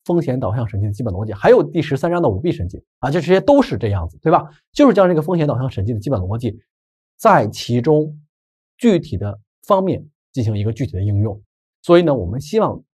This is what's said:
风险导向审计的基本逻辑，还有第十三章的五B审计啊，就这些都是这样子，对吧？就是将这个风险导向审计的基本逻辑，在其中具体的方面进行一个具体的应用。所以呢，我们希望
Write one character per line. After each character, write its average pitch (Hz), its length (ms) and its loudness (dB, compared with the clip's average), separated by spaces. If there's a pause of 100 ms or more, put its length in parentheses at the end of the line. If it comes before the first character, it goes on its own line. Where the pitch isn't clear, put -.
风 175 180 0
险 131 180 -4
导 104 140 -2
向 120 120 -4
审 101 140 -6
计 107 60 -2
的 101 60 -4
基 101 100 -8
本 117 100 -4
逻 101 140 -6
辑， 110 80 -8
还 - 160 2
有 247 120 6
第 151 200 -2
十 143 140 -2
三 170 140 -2
章 175 120 -2
的 151 60 2
五 101 120 -2
B 165 100 -2
审 90 160 -4
计 - 160 -12 (180)
啊， 127 100 -2
就 170 100 0
这 139 60 -6
些 185 140 4
都 285 200 4
是 160 160 0
这 110 120 -4
样 92 200 -2
子， - 140 -16
对 160 100 2
吧？ 160 160 2 (240)
就 294 140 4
是 233 80 6
将 190 120 4
这 180 80 2
个 156 60 2
风 170 160 -2
险 156 100 0
导 123 120 0
向 131 100 -2
审 98 160 -6
计 113 80 -4
的 110 80 -4
基 104 80 -8
本 131 120 -2
逻 98 180 -6
辑， 117 200 -6 (600)
在 175 300 4
其 120 320 -4
中 151 380 0 (600)
具 214 200 2
体 - 180 -8
的 101 220 -8 (280)
方 190 160 2
面 175 260 -4 (240)
进 131 100 -4
行 107 140 -2
一 101 80 -2
个 113 80 -2
具 123 140 -6
体 - 60 -10
的 95 100 -4
应 101 160 0
用。 104 220 -2 (420)
所 175 160 4
以 180 40 4
呢， 156 120 0
我 110 100 -4
们 101 160 -6
希 175 200 -2
望 113 220 -2 (120)